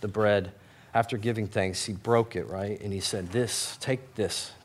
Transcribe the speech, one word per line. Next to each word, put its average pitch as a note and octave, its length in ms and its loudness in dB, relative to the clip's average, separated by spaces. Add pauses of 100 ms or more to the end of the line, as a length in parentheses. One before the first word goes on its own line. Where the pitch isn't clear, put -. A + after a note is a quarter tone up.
the G#2+ 60 -2
bread G2+ 440 4 (400)
after A#2 240 2
giving A2 320 0
thanks. F#2+ 380 0
He G#2+ 80 -4
broke A2+ 420 4
it, E2 100 -4
right? F#2+ 360 -4
And G2+ 100 -4
he F#2+ 80 -4
said, F#2 320 -4
"This, - 480 -2
take - 340 -4
this, - 380 -2 (120)